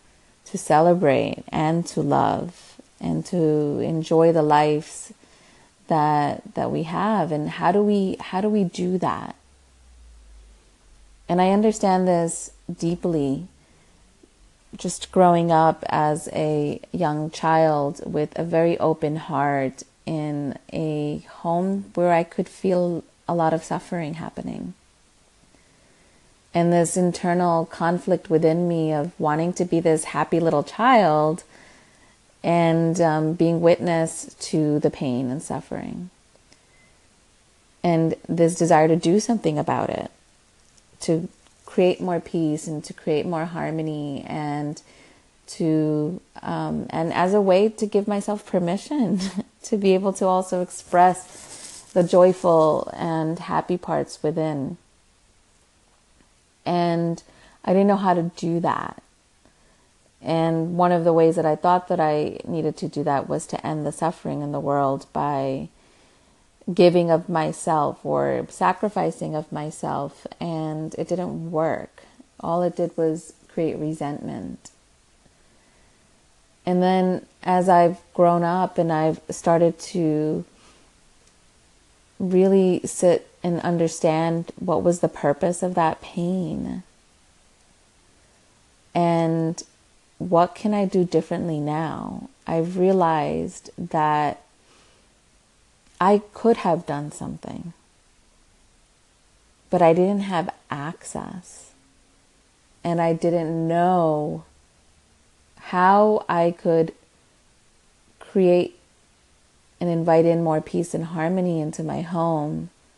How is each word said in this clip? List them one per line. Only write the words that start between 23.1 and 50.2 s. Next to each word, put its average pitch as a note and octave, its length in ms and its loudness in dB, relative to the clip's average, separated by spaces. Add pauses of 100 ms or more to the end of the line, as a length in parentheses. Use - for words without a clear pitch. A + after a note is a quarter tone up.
a E3+ 80 -2
lot D#3+ 180 2
of D#3+ 80 -2
suffering E3 520 -8
happening. - 600 -10 (1800)
And E3+ 160 4
this E3+ 240 2
internal F3 680 0
conflict F3 640 -2
within E3 380 2
me D#3+ 260 0
of D3+ 260 -4
wanting D#3 340 0
to F3+ 120 -2
be E3+ 140 0
this D#3+ 240 2
happy D#3 360 -2
little D#3 240 2
child F3 800 2 (1000)
and, E3 580 2
um, D#3 320 2
being E3+ 260 2
witness E3 800 0
to D3+ 380 0
the D3+ 140 2
pain B2+ 400 -4
and D3 100 -6
suffering. - 720 -10 (1700)
And E3 300 2 (160)
this E3 240 2
desire D#3+ 340 4
to E3 80 4
do E3+ 240 2
something E3 380 -2
about B2+ 320 -2
it, - 220 -8 (880)
to E3+ 280 -2 (380)
create F3+ 340 2
more F3 200 -2
peace D#3+ 480 -4
and D3+ 160 -8
to - 100 -16
create D3+ 320 -2
more E3 200 -4
harmony D#3 800 -6
and D3 520 -6 (680)
to, D#3 720 -2 (220)
um, D#3 480 -6
and E3 220 -2
as F3+ 200 2
a G#3 80 4
way F#3+ 260 4
to G#3+ 200 -4
give G3+ 200 0
myself G3+ 380 -4
permission G3 720 -2 (220)
<laughs> - 220 -20
to - 120 -4
be G3 200 4
able F#3+ 180 0
to G3 120 -2